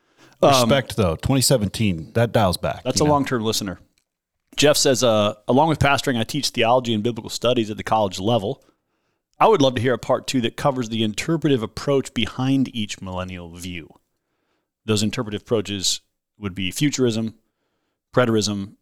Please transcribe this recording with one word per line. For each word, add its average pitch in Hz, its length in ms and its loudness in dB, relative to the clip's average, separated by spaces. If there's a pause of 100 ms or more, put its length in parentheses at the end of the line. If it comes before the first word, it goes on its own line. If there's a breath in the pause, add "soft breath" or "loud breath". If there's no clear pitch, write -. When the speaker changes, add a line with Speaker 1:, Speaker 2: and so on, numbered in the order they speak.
(420 soft breath)
Speaker 1:
Um, 151 100 6
Speaker 2:
Respect, 131 440 4
though. 87 220 2
Twenty 135 240 0
seventeen, 101 720 0
that 113 180 2
dials 98 260 2
back, - 260 -6
Speaker 1:
That's 131 160 -2
Speaker 2:
you 160 60 2
Speaker 1:
a - 40 2
Speaker 2:
know? 151 40 4
Speaker 1:
long-term 131 300 0
listener. 107 360 -4 (760)
Jeff 143 220 4
says, 131 260 2
uh, 107 320 4 (120)
"Along 135 220 4
with 151 100 0
pastoring, 139 380 0
I 113 60 0
teach 139 260 -4
theology 117 440 2
and 104 100 -2
biblical 113 260 -6
studies 117 400 0
at 104 80 -10
the 98 60 -10
college 101 360 0
level. 107 440 -2 (760)
I 180 80 6
would 202 140 6
love 131 140 4
to 117 60 -2
hear 123 120 2
a 113 60 -4
part - 280 -2
two 131 140 0
that 113 160 -2
covers 127 320 -2
the 113 140 -2
interpretive 139 580 0
approach 131 540 -2
behind 131 600 -2
each 107 240 -8
millennial 90 520 -10
view." 87 380 -12 (1000)
Those 107 140 2
interpretive 104 400 -4
approaches 101 600 -2 (360)
would 101 160 -8
be 95 160 -4
futurism, 117 640 0 (800)
preterism, 107 680 0